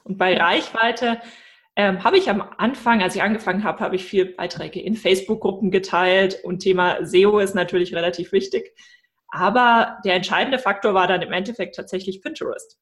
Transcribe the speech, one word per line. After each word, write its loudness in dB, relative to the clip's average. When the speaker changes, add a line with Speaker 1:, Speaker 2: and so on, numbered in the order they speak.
Speaker 1:
Und -10
bei 2
Speaker 2:
Ja. 2
Speaker 1:
Reichweite, 0
ähm, 0
habe 4
ich 2
am 0
Anfang, 0
als 0
ich -2
angefangen 0
habe, -2
habe -2
ich -4
viel 0
Beiträge -10
in -4
Facebook-Gruppen 0
geteilt. 2
Und -6
Thema 2
seo 6
ist 0
natürlich 0
relativ -4
wichtig. -2
Aber 2
der 2
entscheidende 0
Faktor -2
war 4
dann 0
im -8
Endeffekt -6
tatsächlich -10
Pinterest. -10